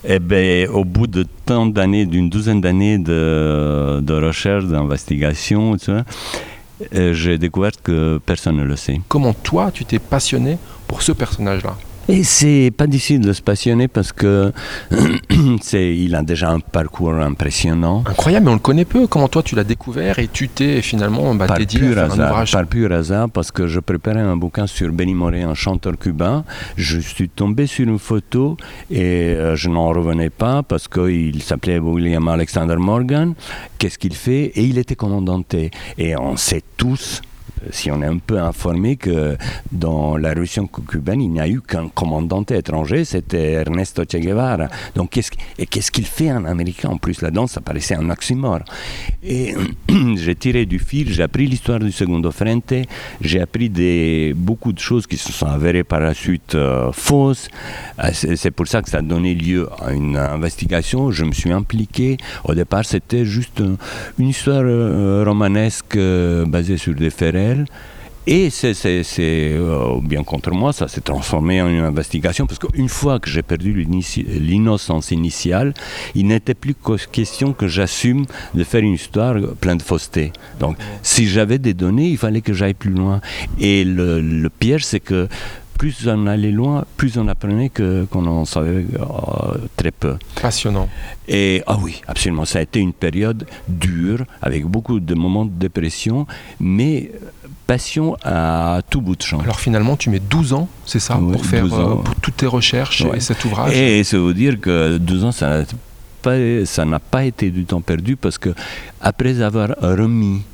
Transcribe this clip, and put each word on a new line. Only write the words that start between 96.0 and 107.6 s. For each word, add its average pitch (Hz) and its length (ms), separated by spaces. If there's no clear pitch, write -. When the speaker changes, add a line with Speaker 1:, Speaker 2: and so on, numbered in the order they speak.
Speaker 1:
mais 117 500
passion 156 560
à 82 680
tout 139 120
bout 90 140
de - 60
champ. 78 180
Speaker 2:
Alors 101 200
finalement, 113 380
tu - 120
mets 95 100
douze 131 340
ans, 165 140
c'est - 140
ça, - 220
Speaker 1:
Oui, 87 120
Speaker 2:
pour - 120
faire, 95 180
Speaker 1:
douze 90 100
Speaker 2:
euh, 87 100
Speaker 1:
ans. 110 140
Speaker 2:
pour - 180
tous - 160
tes - 140
recherches 123 560
Speaker 1:
Ouais. - 160
Speaker 2:
et - 20
cet 123 260
ouvrage ? 120 300
Speaker 1:
Et 113 280
c'est 101 140
vous 90 160
dire 117 280
que 85 360
douze 90 280
ans, 120 60
ça 76 280
n'a 76 60
pas, 127 140
ça 80 200
n'a 78 140
pas 135 260
été 107 260
du 90 140